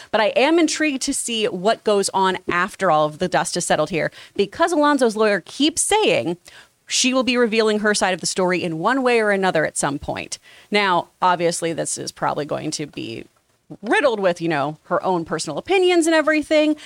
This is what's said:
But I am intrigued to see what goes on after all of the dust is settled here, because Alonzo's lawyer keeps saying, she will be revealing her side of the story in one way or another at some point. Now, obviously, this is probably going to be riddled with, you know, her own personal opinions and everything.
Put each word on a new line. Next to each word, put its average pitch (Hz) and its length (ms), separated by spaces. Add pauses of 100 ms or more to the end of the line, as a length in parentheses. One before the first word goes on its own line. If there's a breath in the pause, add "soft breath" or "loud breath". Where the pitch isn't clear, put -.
(120 loud breath)
But 214 80
I 214 100
am 320 280
intrigued 302 460
to 277 100
see 226 320
what 190 380
goes 202 260
on 185 300 (100)
after 180 400
all 151 160
of 151 140
the 185 80
dust 170 280
is 175 100
settled 160 260
here, 156 200 (240 loud breath)
because 311 360
Alonzo's 294 440
lawyer 208 300
keeps 311 360
saying, 175 560 (520 loud breath)
she 254 240
will 262 100
be 240 140
revealing 220 420
her 208 140
side 190 220
of 165 40
the 180 60
story 180 380
in 165 160
one 247 240
way 240 160
or 214 100
another 185 340
at - 140
some 143 220
point. - 400 (320 loud breath)
Now, 196 380 (120)
obviously, 175 500
this 151 280
is 135 120
probably 143 340
going 143 260
to 147 160
be 120 380 (580)
riddled 262 360
with, 180 220
you 165 80
know, 151 360
her 175 180
own 180 200
personal 160 360
opinions 359 480
and 330 80
everything. 302 600 (100 loud breath)